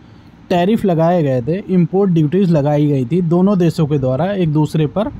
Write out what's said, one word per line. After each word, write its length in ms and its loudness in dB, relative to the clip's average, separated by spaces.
टैरिफ 340 0
लगाए 380 2
गए 200 0
थे, 140 -4
import 440 0
duties 400 2
लगाई 360 0
गई 200 0
थी 160 -2
दोनों 360 2
देशों 280 0
के 120 0
द्वारा 280 -2
एक 260 -2
दूसरे 360 0
पर 320 -4